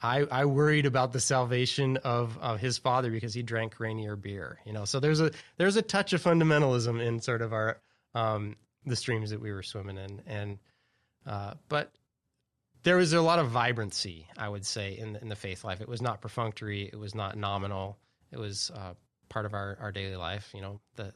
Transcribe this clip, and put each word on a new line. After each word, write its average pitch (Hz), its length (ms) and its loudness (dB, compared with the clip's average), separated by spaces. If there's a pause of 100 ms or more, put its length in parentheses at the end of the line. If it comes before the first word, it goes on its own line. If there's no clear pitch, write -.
I, 123 180 2 (100)
I 135 160 2
worried 147 400 4
about 127 260 4
the 127 80 0
salvation 127 800 2
of, 120 400 0
of 113 200 -2
his 120 200 0
father 127 320 2
because 113 240 -4
he 123 80 -4
drank 113 360 -2
Rainier 110 380 -4
beer, 98 480 -8
you 107 80 -10
know? 104 140 -4
So 135 120 -2
there's 151 220 4
a, 156 100 4 (280)
there's 196 180 4
a 226 60 4
touch 196 320 0
of 165 80 2
fundamentalism 147 840 4
in 117 140 0
sort 117 220 0
of 110 100 -4
our, 110 300 0 (320)
um, 107 420 0 (300)
the 123 100 -2
streams 110 320 -2
that 107 140 -6
we 107 100 -6
were 98 100 -8
swimming 98 360 -10
in. 98 280 -12
And, 104 320 -6 (680)
uh, 101 260 -6 (160)
but 151 240 -2 (880)
there 180 140 8
was 175 160 6
a 170 80 6
lot 165 200 6
of 131 100 2
vibrancy, 110 760 0 (120)
I 107 100 -6
would 101 160 -6
say, 101 320 -4
in 110 160 -10
the, 104 80 -10
in 113 80 -10
the 104 80 -6
faith 92 280 -8
life. 98 180 -6
It - 60 -12
was 120 120 -6
not 117 220 -2
perfunctory. 107 680 -4
It 107 80 -12
was 104 160 -10
not 101 220 -4
nominal. 101 640 -4 (340)
It 131 60 -12
was, 101 360 -4
uh, 92 200 -12 (340)
part 110 160 -2
of 104 80 -6
our, 101 300 -6
our 104 100 -6
daily 98 240 -6
life. 92 380 -6
You 98 80 -12
know, 101 180 -10 (160)
the, 101 200 -10